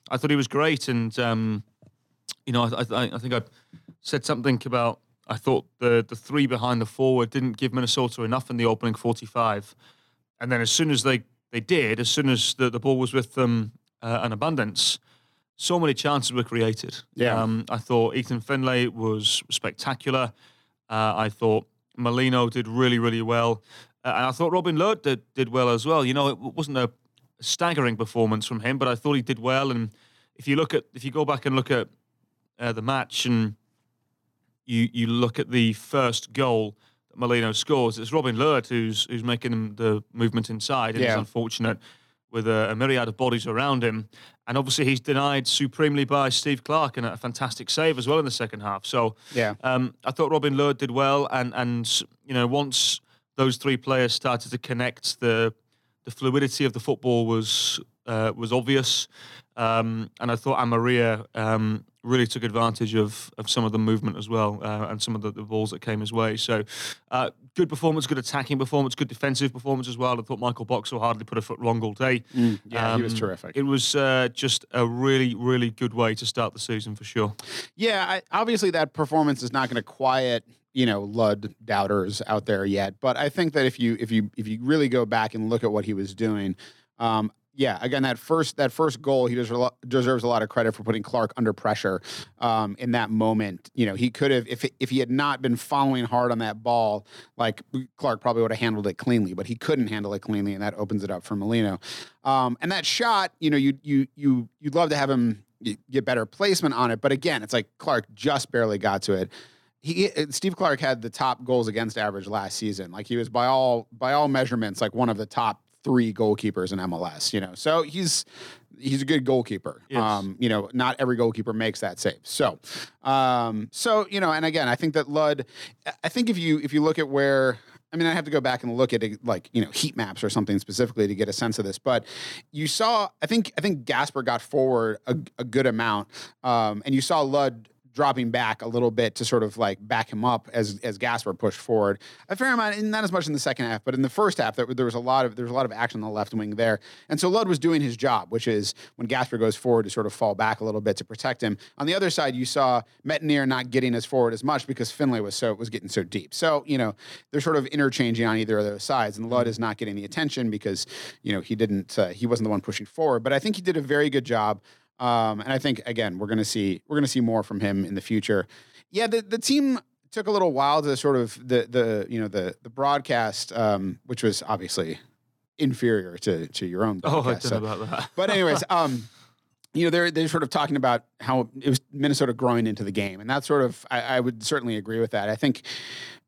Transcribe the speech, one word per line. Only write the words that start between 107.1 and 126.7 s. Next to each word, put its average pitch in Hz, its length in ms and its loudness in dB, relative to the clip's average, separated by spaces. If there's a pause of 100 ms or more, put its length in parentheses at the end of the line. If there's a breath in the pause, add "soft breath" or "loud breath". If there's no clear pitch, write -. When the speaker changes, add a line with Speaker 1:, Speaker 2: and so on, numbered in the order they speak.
Speaker 2:
again, 135 300 0
it's 104 100 -8
like 117 140 0 (100)
Clark 131 380 0
just 139 380 -2
barely 110 260 2
got 98 240 0
to 101 120 0
it. 92 180 -2 (480 loud breath)
He, 170 280 0 (220)
Steve 180 260 -2
Clark 156 240 0
had 131 220 0
the 117 80 -8
top 127 340 -2
goals 123 240 2
against 110 300 -4
average 98 300 -4
last 98 280 -4
season. 98 340 -6
Like, 101 160 -12
he 120 120 -4
was 113 100 -4
by 120 180 0
all, 127 460 2
by 127 220 -2
all 147 140 4
measurements, 123 520 0
like, 107 140 -2
one 120 160 2
of 104 80 -2
the 107 80 -6
top 110 360 -2 (200)
three 120 300 2
goalkeepers 98 600 0
in 98 40 -2
M 92 140 -4
L 85 140 -4
S, 78 260 -6
you 104 80 0
know? 92 140 -8
So 160 260 0
he's, 160 460 -2 (520 loud breath)
he's 135 220 -2
a 139 60 -4
good 143 180 2
goalkeeper. 113 640 -2
Speaker 1:
Yes. 127 140 -2
Speaker 2:
Um, 101 360 -2
you 120 120 2
know, 104 240 0
not 127 240 0
every 127 180 2
goalkeeper 113 380 -2
makes 110 260 -2
that 92 180 -6
save. - 240 -2
So, - 360 -2 (440 loud breath)
um, 123 680 0
so, 214 380 2
you 202 100 -2
know, 175 100 4
and 156 140 0
again, 156 240 2
I 120 60 4
think 156 180 -2
that 143 160 0
Lud, 151 380 0 (580 loud breath)
I 165 60 -2
think 240 180 0
if 214 80 2
you, 160 220 2
if 143 160 -6